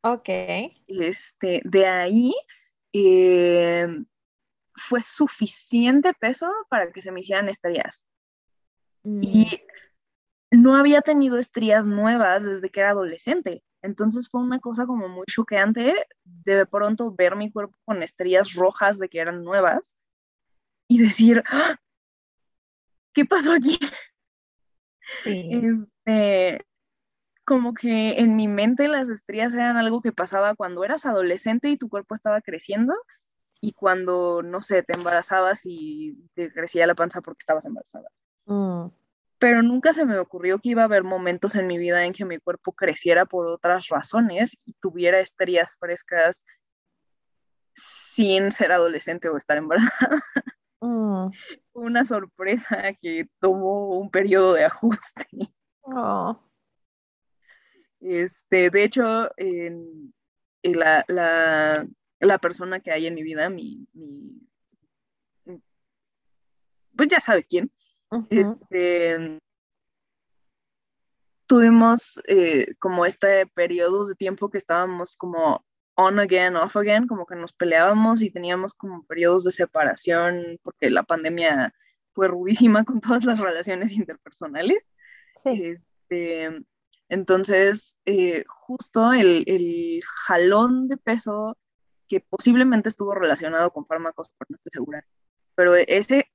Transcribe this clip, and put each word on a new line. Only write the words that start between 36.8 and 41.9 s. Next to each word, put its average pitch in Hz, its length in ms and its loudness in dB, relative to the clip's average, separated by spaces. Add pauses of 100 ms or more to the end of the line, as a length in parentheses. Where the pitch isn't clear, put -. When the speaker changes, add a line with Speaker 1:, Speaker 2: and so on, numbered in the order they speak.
Speaker 2:
la 175 80 0
panza 170 260 -4
porque - 200 -20
estabas 156 240 -4
embarazada. - 440 -16 (380)
Speaker 1:
Mm. 185 400 -4 (540)
Speaker 2:
Pero 240 220 4
nunca 254 280 2
se 302 140 0
me 208 140 -2
ocurrió 180 400 -4
que 240 100 -6
iba 226 140 2
a - 20 6
haber 202 180 2
momentos 185 520 -4
en 190 100 0
mi 175 140 -4
vida 175 260 0